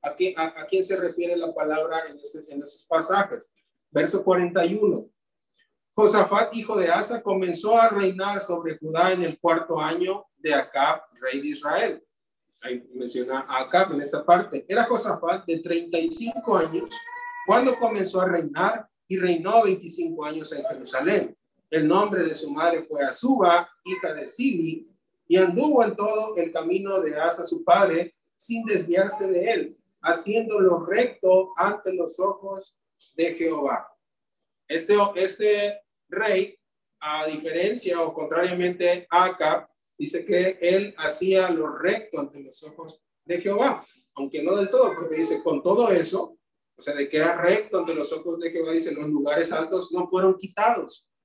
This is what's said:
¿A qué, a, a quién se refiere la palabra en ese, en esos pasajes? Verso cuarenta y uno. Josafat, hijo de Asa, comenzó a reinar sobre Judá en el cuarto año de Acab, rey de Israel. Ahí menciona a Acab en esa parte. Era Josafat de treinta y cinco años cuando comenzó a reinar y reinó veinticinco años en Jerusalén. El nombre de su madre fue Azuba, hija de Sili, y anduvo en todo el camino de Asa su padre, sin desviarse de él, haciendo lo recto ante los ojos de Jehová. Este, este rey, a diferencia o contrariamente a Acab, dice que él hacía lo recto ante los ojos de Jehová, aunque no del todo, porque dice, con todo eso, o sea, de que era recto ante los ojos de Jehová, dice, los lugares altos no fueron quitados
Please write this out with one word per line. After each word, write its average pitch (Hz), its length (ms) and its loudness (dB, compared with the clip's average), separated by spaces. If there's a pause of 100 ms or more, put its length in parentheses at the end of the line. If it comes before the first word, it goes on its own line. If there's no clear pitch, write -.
¿A 147 140 -6
qué, 185 200 -2
a, 160 260 -6
a - 40 -14
quién 185 180 0
se 190 120 -2
refiere 175 400 -2
la 165 180 -4
palabra 156 540 -2
en 143 100 -20
ese, 151 340 -14
en 139 100 -10
esos - 240 -16
pasajes? 185 640 0 (380)
Verso 190 340 0
cuarenta 180 420 2
y 185 80 0
uno. 208 340 0 (840)
Josafat, 214 640 4
hijo 220 200 -4
de 175 120 2
Asa, 208 340 0
comenzó 190 560 2
a 226 100 8
reinar 196 520 0
sobre 165 380 -6
Judá 165 340 2
en 180 100 0
el 156 160 -4
cuarto 165 400 0
año 180 460 -2 (120)
de 151 180 -2
Acab, 143 480 0 (180)
rey 131 200 -4
de 143 80 -6
Israel. - 560 -2 (580)
Ahí 123 200 -8 (120)
menciona 127 460 -4
a 131 200 -4
Acab 139 320 2
en 139 80 -2
esa 143 240 -6
parte. 175 440 4
Era 233 160 2
Josafat 190 600 -2
de 165 120 -2
treinta 170 400 -2
y 165 100 0
cinco 226 480 -2
años 165 320 -2 (580)
cuando 247 320 4
comenzó 202 420 -2
a 185 80 2
reinar 170 600 -2 (180)
y 185 120 -2
reinó 180 460 4
veinticinco 165 600 -2
años 156 280 -8
en 139 120 -8
Jerusalén. - 720 -2 (340)
El 156 160 2
nombre 190 380 4
de 156 100 -2
su 151 160 -8
madre 160 340 0
fue 147 180 -4
Azuba, 170 680 4 (140)
hija 180 300 -6
de 143 120 -10
Sili, 165 600 -2 (420)
y 170 80 6
anduvo 226 480 4
en 208 100 -2
todo 214 420 -2
el 165 160 -2
camino 190 480 -2
de 151 160 -2
Asa 170 280 0
su - 200 -6
padre, 175 500 4 (220)
sin 226 280 -6
desviarse 190 640 0
de 190 220 0
él, - 280 -2 (240)
haciendo 208 580 0
lo 175 240 4
recto 185 720 2
ante 190 360 -2
los 170 280 -4
ojos 196 580 -6 (380)
de 165 180 -2
Jehová. 147 540 -2 (800)
Este, 165 260 0 (220)
este 202 640 0 (280)
rey, 196 500 -2 (420)
a 151 260 -4
diferencia 170 760 -4
o 156 120 -2
contrariamente 175 1000 0
a 175 140 6
Acab, 170 440 0 (280)
dice - 300 -6
que 185 340 2
él 190 380 2
hacía 185 520 2
lo - 280 -2
recto 175 420 -2
ante 139 200 -10
los - 240 -18
ojos 156 380 -18 (220)
de 175 160 -4
Jehová, 208 460 0 (280)
aunque 139 280 -6
no 180 140 2
del 196 120 0
todo, 240 260 4
porque 165 220 -6
dice, 165 260 0
con 147 200 0
todo 214 280 4
eso, 175 480 0 (380)
o - 60 -20
sea, 147 120 -6
de 143 140 -2
que 156 100 0
era 170 220 2
recto 196 380 2
ante 160 160 -2
los 147 180 -4
ojos 165 280 -6
de 165 100 -4
Jehová, 165 220 -4
dice, 165 200 -2
los 151 160 -6
lugares 151 440 0
altos 165 400 -4
no 180 160 -2
fueron 185 280 2
quitados - 760 -2 (140)